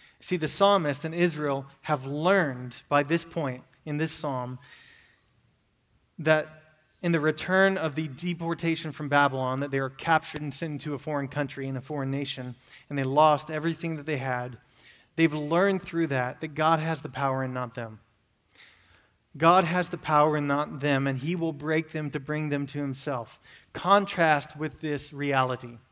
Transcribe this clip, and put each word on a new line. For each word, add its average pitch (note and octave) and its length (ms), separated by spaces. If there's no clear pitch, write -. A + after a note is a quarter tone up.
See, - 160
the D#3 120
psalmist F3+ 560
and E3 100
Israel D3+ 520
have C3+ 240
learned C#3+ 840
by C#3+ 140
this D#3+ 220
point C3 380
in D3 120
this D#3 160
psalm B2+ 460
that D#3 440
in E3+ 100
the D#3+ 80
return F#3 560
of D3+ 180
the D#3 140
deportation E3 840
from D3 180
Babylon, C3+ 520
that C#3 100
they C3+ 80
are C3 120
captured D#3 500
and D3 140
sent D#3 180
into D3 220
a C3+ 40
foreign C#3+ 300
country C3+ 400
and C3+ 80
a B2+ 60
foreign C3+ 280
nation, C3+ 440
and C#3+ 100
they C#3 40
lost D3 480
everything D#3+ 460
that C#3+ 100
they D#3 100
had, B2+ 400
they've E3 180
learned F3 480
through E3 240
that C3 340
that D#3 140
God D#3 260
has D#3+ 220
the C3+ 80
power C3 320
and B2+ 100
not B2+ 220
them. A2 260
God E3+ 280
has F3 260
the D#3+ 80
power D3+ 380
and C#3+ 120
not D3 320
them, C#3 260
and C3+ 120
he D#3+ 180
will E3 160
break D#3 380
them D3+ 220
to D3 80
bring D3+ 280
them C#3+ 200
to D3 100
himself. C3+ 600
Contrast F3 840
with D3+ 240
this D3 320
reality, C3 640